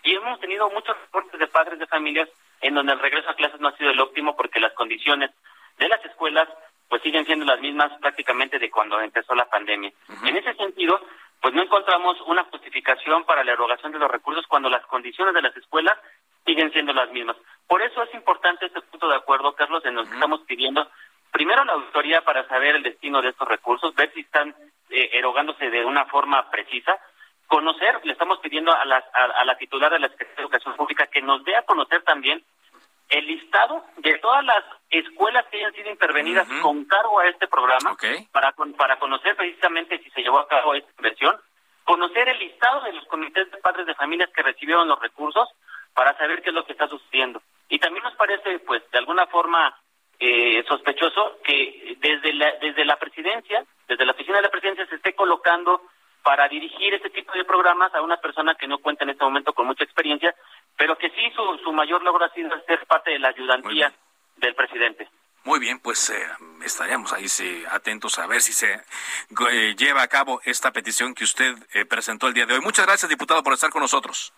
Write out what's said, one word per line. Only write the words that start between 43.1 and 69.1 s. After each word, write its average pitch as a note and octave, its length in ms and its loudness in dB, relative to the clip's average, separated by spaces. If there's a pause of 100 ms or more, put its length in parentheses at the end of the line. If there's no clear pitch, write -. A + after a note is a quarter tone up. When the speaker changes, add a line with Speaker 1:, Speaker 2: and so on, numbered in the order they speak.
Speaker 1:
de G3 60 -18
padres F3 280 -8
de D#3+ 80 -6
familias E3 420 -2
que - 60 0
recibieron D#3 460 0
los C#3 120 2
recursos, D3+ 480 -2 (460)
para C3+ 240 4
saber D#3+ 240 -2
qué F3+ 80 -4
es D#3+ 60 -4
lo D#3+ 100 -2
que D3+ 60 -14
está D3 160 -2
sucediendo. C3 560 -4 (260)
Y D3+ 80 -2
también F3 260 -2
nos B3 120 -6
parece, G3 440 -2
pues, - 220 -2 (100)
de B2 60 2
alguna E3+ 300 2
forma, E3 520 2 (400)
eh, A#2+ 480 2
sospechoso E3 760 0
que C#3 560 -2
desde D3+ 340 0
la, D3 260 2
desde D3+ 260 -2
la D3 120 2
presidencia, G#3 640 -4 (240)
desde B2+ 160 0
la B2+ 100 2
oficina E3 240 -2
de G3+ 60 4
la G3 60 2
presidencia, F#3+ 380 -4
se A#3+ 80 -8
esté - 180 -4
colocando F3 720 2 (400)
para C#3+ 260 4
dirigir D4 460 -4
este F#3+ 160 -8
tipo - 220 -10
de F#3 120 -4
programas F3+ 480 4
a D#3 80 0
una E3+ 160 0
persona D#3 380 -2
que C#3 120 -10
no C#3+ 120 -6
cuenta D3 240 -4
en C#3 80 -4
este C#3+ 120 -2
momento C#3 300 0
con B2 140 0
mucha C#3 160 -2
experiencia, D3+ 500 -2 (420)
pero D#3 220 0
que D#3+ 140 -4
sí A#3 240 -4
su, A3 280 -2
su E3 80 -4
mayor D#3 300 0
logro E3+ 240 2
ha - 80 -6
sido E3 160 -8 (160)
ser E3+ 220 -2
parte E3 240 2
de C#3+ 80 -2
la C3 100 2
ayudantía B2+ 400 -2
Speaker 2:
Muy D#3 60 -4
bien. D3 180 2 (440)
Speaker 1:
del B2 180 -2
presidente. A#2+ 520 -2 (360)
Speaker 2:
Muy C#3+ 160 2
bien, B2 200 -4
pues, A2+ 300 -2
eh, G2 180 -4 (360)
estaremos - 500 -4
ahí, F#2+ 160 -6
sí, F2+ 400 -4
atentos - 480 -4
a D#2+ 80 -6
ver A#2+ 160 0
si A#2 100 2
se, G#2 220 0 (800)